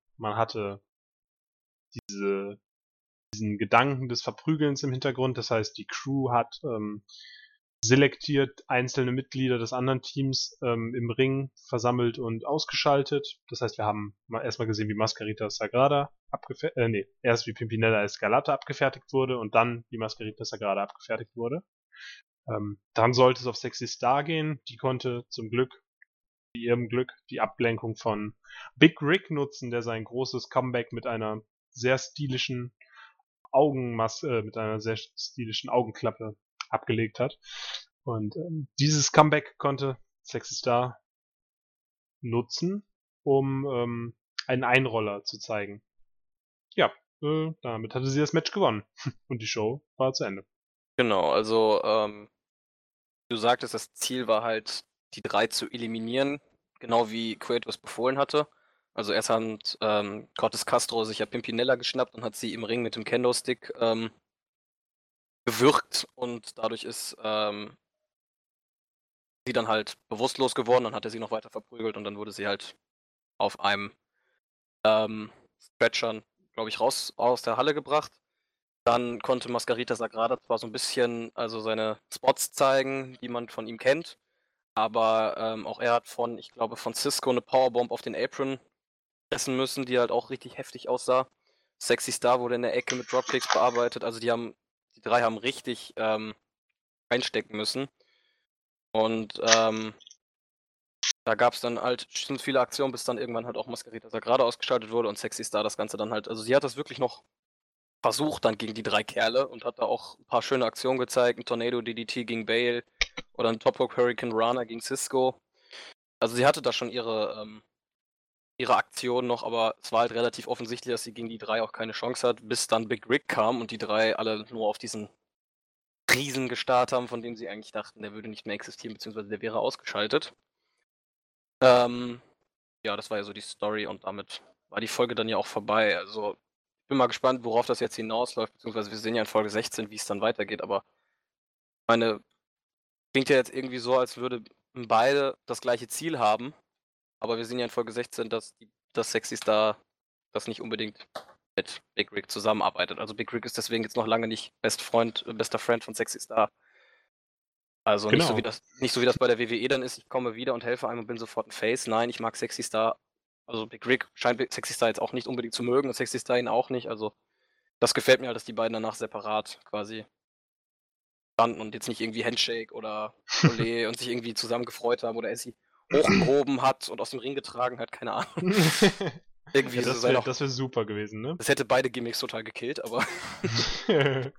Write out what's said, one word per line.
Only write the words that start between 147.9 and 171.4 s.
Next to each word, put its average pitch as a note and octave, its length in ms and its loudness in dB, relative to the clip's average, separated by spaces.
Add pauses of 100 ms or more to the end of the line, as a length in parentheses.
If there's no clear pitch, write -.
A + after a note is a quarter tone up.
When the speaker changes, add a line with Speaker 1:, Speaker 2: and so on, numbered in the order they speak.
Speaker 2:
sechzehn, A#2 380 -6
dass A2+ 260 -6
die, - 160 -20 (220)
dass - 180 -2
Sexy - 240 -2
Star G#2+ 420 4 (540)
das - 160 -6
nicht A2+ 140 -8
unbedingt G#2+ 460 -8 (500)
mit - 240 -4 (140)
Big G#2 180 -2
Rick G2+ 180 -8
zusammenarbeitet. G2 680 0
Also G#2+ 140 -8
Big A2 200 -8
Rick A#2 100 -4
ist - 140 -8
deswegen A2+ 260 -2
jetzt A2 140 -6
noch A2 100 0
lange A2+ 220 2
nicht - 320 -8
Best A2+ 200 0
Freund, A#2 460 0
äh, A#2 60 -8
bester A2+ 260 -2
Friend A#2 240 0
von A2 100 -12
Sexy - 240 -4
Star. A2 320 0 (1300)
Also G#2 260 2
nicht C3 120 6
so E3 60 4
Speaker 1:
Genau. A2+ 100 2
Speaker 2:
wie A#2+ 60 2
das, A2 180 -8 (180)
nicht B2+ 140 0
so B2 80 0
wie B2 40 4
das B2 120 4
bei B2+ 100 2
der A#2 100 4
W A2+ 120 -2
W A#2 80 -2
E A#2+ 100 -2
dann C3 140 0
ist, B2 160 -8
ich - 100 -20
komme B2 280 -4
wieder B2 180 -4
und A#2+ 100 -6
helfe A#2+ 240 -2
einem A#2 120 -4
und G#2+ 80 -10
bin A#2 100 -6
sofort A2+ 300 -6
ein - 40 -20
Face. A#2+ 360 -2
Nein, A#2 220 2
ich A#2+ 120 -8
mag A2+ 160 -4
Sexy - 260 -6
Star. A2 340 0 (480)
Also A2+ 220 -6
Big - 180 -16
Rick B2+ 280 2
scheint A#2+ 260 0 (140)
Sexy - 200 -8
Star A#2 140 2
jetzt A2 140 0
auch - 100 -4
nicht B2+ 160 -6
unbedingt A#2+ 260 -6
zu A#2+ 100 -6
mögen C3 260 2
und A#2+ 60 -6
Sexy - 240 -4
Star B2 200 0
ihn A#2+ 80 -2
auch A#2 220 0
nicht. B2 180 -4
Also G#2+ 240 -6 (680)
das A#2 120 4
gefällt C3 280 6
mir C3 60 -6
halt, A2+ 100 -6
dass - 80 -12
die A2+ 80 -12
beiden A2+ 200 0
danach A2 220 -4
separat G#2+ 680 -4
quasi G#2+ 400 -8 (1300)
standen A#2 240 2